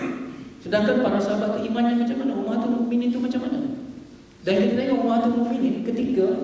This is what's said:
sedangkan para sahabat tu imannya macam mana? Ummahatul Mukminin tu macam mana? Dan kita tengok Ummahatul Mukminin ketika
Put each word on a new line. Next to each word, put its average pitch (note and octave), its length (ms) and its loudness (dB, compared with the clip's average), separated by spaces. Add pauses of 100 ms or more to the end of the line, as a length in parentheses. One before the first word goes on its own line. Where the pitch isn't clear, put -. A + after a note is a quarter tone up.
(640)
sedangkan A3 400 2
para G#3+ 160 2
sahabat G#3 400 0
tu A3+ 80 -4
imannya A#3 360 2
macam A#3 200 0
mana? C#4 160 0
Ummahatul A3+ 320 0 (120)
Mukminin A#3+ 280 2
tu B3+ 80 -2
macam B3 280 -2
mana? - 120 -2 (880)
Dan F#3+ 160 2
kita - 160 2
tengok C4+ 240 0
Ummahatul A#3 400 2
Mukminin - 400 0
ketika F#3+ 440 0 (160)